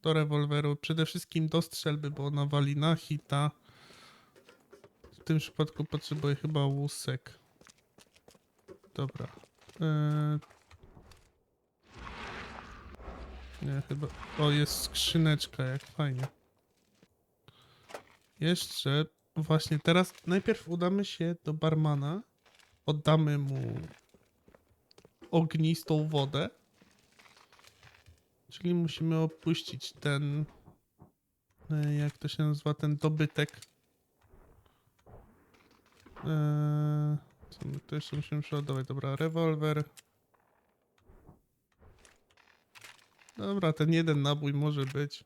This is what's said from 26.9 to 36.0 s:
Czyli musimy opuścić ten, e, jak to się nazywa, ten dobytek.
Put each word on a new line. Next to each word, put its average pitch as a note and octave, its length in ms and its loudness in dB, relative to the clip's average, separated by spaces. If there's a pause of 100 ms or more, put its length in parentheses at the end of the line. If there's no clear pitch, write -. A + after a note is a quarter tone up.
Czyli F3 240 -2
musimy E3 440 2
opuścić - 760 -2
ten, D3 520 -2 (1300)
e, D3 220 0
jak D3 240 -2
to - 100 -8
się - 160 -2
nazywa, D3+ 300 0
ten D3+ 240 0
dobytek. D3+ 640 0 (2750)